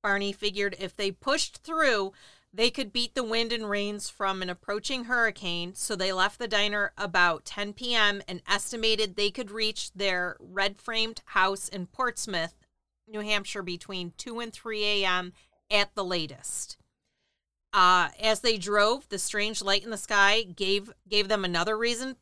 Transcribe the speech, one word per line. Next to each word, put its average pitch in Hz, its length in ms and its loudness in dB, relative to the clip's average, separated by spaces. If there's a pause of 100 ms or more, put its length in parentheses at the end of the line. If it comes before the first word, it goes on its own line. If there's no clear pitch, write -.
Barney 202 300 0
figured 202 460 -2
if 190 160 -8
they 196 160 -2
pushed - 480 -2
through, 254 540 0 (400)
they 226 180 2
could 240 220 -6
beat 240 220 -4
the 262 100 -2
wind 226 280 0
and 220 160 -4
rains 202 400 -4
from 190 320 -2
an 180 80 -4
approaching 208 560 -6
hurricane, 202 720 -2
so - 220 -4
they 185 160 0
left 185 260 0
the 233 100 -6
diner 208 480 0
about 175 480 2
ten 208 280 -6
P 240 220 -4
M 208 340 4
and 180 200 -8
estimated 214 680 0
they 208 140 2
could 208 200 -8
reach 214 420 -4
their 185 480 -2
red-framed 202 880 -2
house 196 420 2
in 185 180 -8
Portsmouth, 202 680 -4 (520)
New 214 140 -8
Hampshire, 208 420 -2
between 175 540 -8
two 233 240 -10
and 226 120 -8
three 214 320 -4
A 208 200 2
M 180 280 0 (380)
at 202 240 2
the 202 100 -2
latest. - 720 -6 (960)
Uh, 180 360 6 (120)
as 220 200 2
they 226 160 2
drove, 208 520 2
the 202 100 -6
strange 214 420 -2
light 202 240 0
in 226 60 -10
the 214 80 -6
sky 208 440 4
gave, 202 500 -2 (160)
gave 208 200 2
them 202 160 2
another 180 320 0
reason 240 460 -2